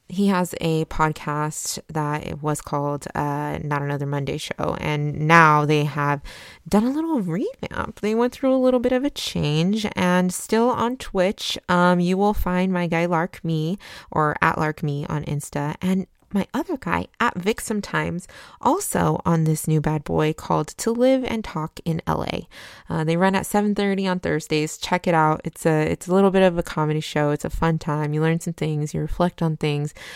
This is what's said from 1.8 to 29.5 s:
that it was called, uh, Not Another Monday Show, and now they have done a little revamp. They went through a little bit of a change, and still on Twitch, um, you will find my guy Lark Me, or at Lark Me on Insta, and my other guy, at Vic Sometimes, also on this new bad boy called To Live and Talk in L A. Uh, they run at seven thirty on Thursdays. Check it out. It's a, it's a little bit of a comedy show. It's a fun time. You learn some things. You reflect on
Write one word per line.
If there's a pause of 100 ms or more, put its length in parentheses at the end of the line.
that
it
was
called,
uh,
Not
Another
Monday
Show,
and
now
they
have (460)
done
a
little
revamp.
They
went
through
a
little
bit
of
a
change, (120)
and
still
on
Twitch, (100)
um,
you
will
find
my
guy
Lark
Me, (340)
or
at
Lark
Me
on
Insta,
and (260)
my
other
guy, (140)
at
Vic
Sometimes, (340)
also
on
this
new
bad
boy
called
To
Live
and
Talk
in
L
A. (400)
Uh,
they
run
at
seven
thirty
on
Thursdays.
Check
it
out.
It's
a,
it's
a
little
bit
of
a
comedy
show.
It's
a
fun
time.
You
learn
some
things.
You
reflect
on